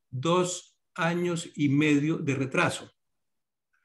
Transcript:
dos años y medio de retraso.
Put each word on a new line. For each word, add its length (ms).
dos 680
años 640
y 140
medio 480
de 180
retraso. 560